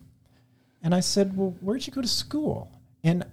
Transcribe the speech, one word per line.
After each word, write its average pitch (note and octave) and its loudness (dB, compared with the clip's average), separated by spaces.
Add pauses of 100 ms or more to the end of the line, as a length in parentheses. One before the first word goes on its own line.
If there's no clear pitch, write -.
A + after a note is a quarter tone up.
(800)
And E3+ 2
I F#3 4
said, F#3+ 2
"Well, F#3+ 0
where'd G#3+ -2
you - -10
go C4+ -4
to A#3+ -2
school?" - -2 (320)
And F3 4